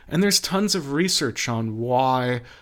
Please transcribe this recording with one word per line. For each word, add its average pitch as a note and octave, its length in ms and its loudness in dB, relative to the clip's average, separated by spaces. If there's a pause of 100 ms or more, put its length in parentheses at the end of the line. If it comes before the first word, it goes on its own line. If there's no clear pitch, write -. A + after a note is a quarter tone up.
And D#3 120 0
there's G3 200 4
tons G3 340 0
of D3 160 -4
research D3+ 580 0
on A2+ 300 -2
why, B2 640 0 (220)